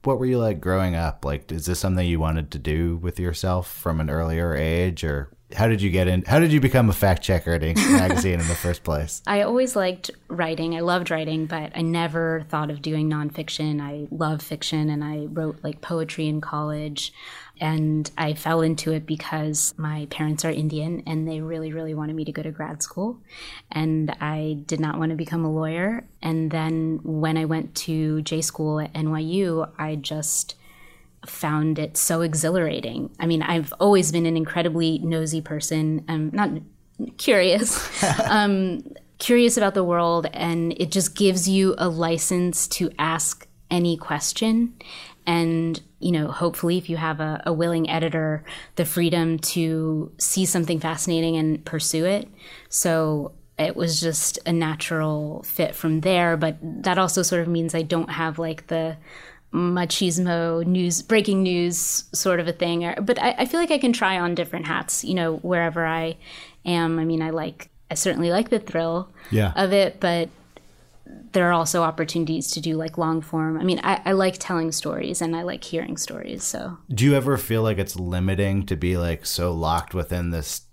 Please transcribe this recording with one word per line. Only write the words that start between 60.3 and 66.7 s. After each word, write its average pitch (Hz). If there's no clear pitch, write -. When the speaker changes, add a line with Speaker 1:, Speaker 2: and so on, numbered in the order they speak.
Speaker 2:
news, 175
breaking 208
news 175
sort 180
of 170
a 170
thing. 170
Or, 175
but 240
I, 233
I 254
feel 330
like 339
I 294
can 254
try 190
on 175
different 165
hats, -
you -
know, 165
wherever 170
I 165
am. 165